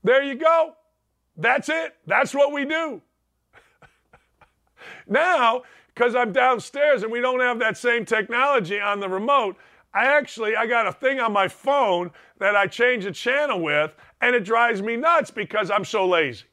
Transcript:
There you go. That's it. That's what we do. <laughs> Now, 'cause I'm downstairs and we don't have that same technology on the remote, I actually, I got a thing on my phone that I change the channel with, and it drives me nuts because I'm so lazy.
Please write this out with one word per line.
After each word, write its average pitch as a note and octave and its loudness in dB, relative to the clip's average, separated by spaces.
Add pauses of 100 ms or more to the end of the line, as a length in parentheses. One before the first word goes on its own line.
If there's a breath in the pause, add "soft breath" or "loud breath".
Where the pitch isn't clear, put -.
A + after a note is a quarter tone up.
There B3+ 4
you C#4 -6
go. D#4+ 2 (640)
That's B3 0
it. D#4+ -4 (120)
That's A3 0
what C#4+ 2
we C#4+ -4
do. D#4 -6 (520)
<laughs> - -20
Now, B3+ 2 (320 soft breath)
'cause A#3+ 0
I'm B3 0
downstairs B3+ 2
and A3 -6
we A#3+ -4
don't B3+ -2
have B3 0
that A3 -2
same A#3+ -2
technology A3+ 0
on G3+ -2
the G3 -6
remote, G#3 0 (380 soft breath)
I G#3+ 2
actually, A#3+ 0
I A3 -2
got A3+ 2
a F3+ -2
thing C4+ -2
on A3+ -2
my G3 2
phone G3+ 0 (280 soft breath)
that G#3 0
I G3+ 4
change A#3+ 0
the G3+ -6
channel B3+ -2
with, D3+ 0 (240 soft breath)
and B3 2
it G#3 0
drives A3+ 0
me A#3 -4
nuts D#4 0
because G#3 -4
I'm G3+ 0
so F#3+ 0
lazy. D#3+ 0